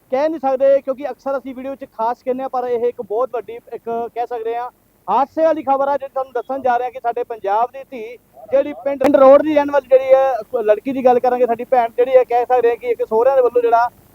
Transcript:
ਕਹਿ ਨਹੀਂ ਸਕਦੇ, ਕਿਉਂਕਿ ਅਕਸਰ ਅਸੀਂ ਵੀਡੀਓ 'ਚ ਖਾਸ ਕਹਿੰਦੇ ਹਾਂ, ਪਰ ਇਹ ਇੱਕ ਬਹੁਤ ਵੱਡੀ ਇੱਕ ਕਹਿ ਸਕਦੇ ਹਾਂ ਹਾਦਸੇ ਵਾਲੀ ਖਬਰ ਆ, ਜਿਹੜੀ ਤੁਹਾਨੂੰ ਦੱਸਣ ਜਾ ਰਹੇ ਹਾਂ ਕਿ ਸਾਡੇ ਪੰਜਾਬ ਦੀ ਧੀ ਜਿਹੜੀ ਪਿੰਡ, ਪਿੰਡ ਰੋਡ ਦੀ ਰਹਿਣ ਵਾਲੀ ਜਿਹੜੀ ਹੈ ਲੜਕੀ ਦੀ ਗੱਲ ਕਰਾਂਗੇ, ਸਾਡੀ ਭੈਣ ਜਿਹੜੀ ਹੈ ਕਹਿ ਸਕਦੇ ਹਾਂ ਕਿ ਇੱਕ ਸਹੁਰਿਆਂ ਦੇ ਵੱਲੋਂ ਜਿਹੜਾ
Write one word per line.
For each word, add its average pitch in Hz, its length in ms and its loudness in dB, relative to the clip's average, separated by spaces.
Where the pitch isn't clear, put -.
ਕਹਿ 269 180 0
ਨਹੀਂ 320 120 -6
ਸਕਦੇ, 269 400 2
ਕਿਉਂਕਿ 269 300 -8
ਅਕਸਰ 269 280 -6
ਅਸੀਂ 254 160 -12
ਵੀਡੀਓ 262 200 -10
'ਚ 277 100 -16
ਖਾਸ 233 400 -6
ਕਹਿੰਦੇ 254 180 -4
ਹਾਂ, 269 60 -8
ਪਰ 254 160 -4
ਇਹ 240 220 -2
ਇੱਕ 240 160 -4
ਬਹੁਤ 233 300 -4
ਵੱਡੀ 226 200 -10
ਇੱਕ 233 600 -10
ਕਹਿ 233 120 -6
ਸਕਦੇ 233 300 -8
ਹਾਂ 240 140 -10
ਹਾਦਸੇ 269 320 0
ਵਾਲੀ 311 200 0
ਖਬਰ 269 260 0
ਆ, 285 80 0
ਜਿਹੜੀ 277 180 -10
ਤੁਹਾਨੂੰ 262 180 -6
ਦੱਸਣ 262 300 -6
ਜਾ 247 140 0
ਰਹੇ 247 80 -2
ਹਾਂ 247 80 -8
ਕਿ 254 100 -16
ਸਾਡੇ 240 220 -4
ਪੰਜਾਬ 226 480 -2
ਦੀ 269 180 -16
ਧੀ 233 260 -14
ਜਿਹੜੀ 285 220 0
ਪਿੰਡ, 277 300 -6
ਪਿੰਡ 285 140 4
ਰੋਡ 277 260 8
ਦੀ 302 120 -2
ਰਹਿਣ 285 160 2
ਵਾਲੀ 285 180 -2
ਜਿਹੜੀ 262 260 4
ਹੈ 269 200 4
ਲੜਕੀ 214 300 0
ਦੀ 254 120 -6
ਗੱਲ 247 140 6
ਕਰਾਂਗੇ, 247 280 2
ਸਾਡੀ 226 180 -4
ਭੈਣ 240 320 0
ਜਿਹੜੀ 254 200 2
ਹੈ 254 80 6
ਕਹਿ 240 200 0
ਸਕਦੇ 247 240 2
ਹਾਂ 233 80 0
ਕਿ 240 100 -12
ਇੱਕ 240 200 -2
ਸਹੁਰਿਆਂ 247 300 2
ਦੇ 262 60 4
ਵੱਲੋਂ 240 200 0
ਜਿਹੜਾ 233 260 2